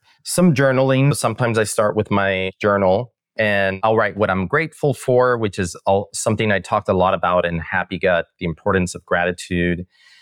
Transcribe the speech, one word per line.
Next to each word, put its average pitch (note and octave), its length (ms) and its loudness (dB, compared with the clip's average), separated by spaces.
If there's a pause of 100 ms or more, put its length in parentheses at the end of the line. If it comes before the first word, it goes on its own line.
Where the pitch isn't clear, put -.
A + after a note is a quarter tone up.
(240)
some F3 300 2
journaling. C3+ 600 2
Sometimes A#2 440 0
I A2 60 4
start G#2 320 0
with G#2 140 -2
my G2 400 0 (100)
journal G2+ 520 2 (240)
and G2 460 0
I'll A2 140 2
write G#2 200 0
what G2+ 140 0
I'm F#2 160 0
grateful D3+ 480 -2
for, B2 420 2
which A2 220 -4
is F2+ 260 -4
all, G2 300 0
something A2 360 -2
I G2 100 0
talked G#2 280 -2
a G2+ 60 2
lot F#2 180 2
about F2+ 320 0
in E2+ 140 -4
Happy F2+ 400 -6
Gut, F2 280 0 (120)
the F2+ 80 -6
importance F2+ 480 -2
of F2 100 -16
gratitude. F2 840 -4 (360)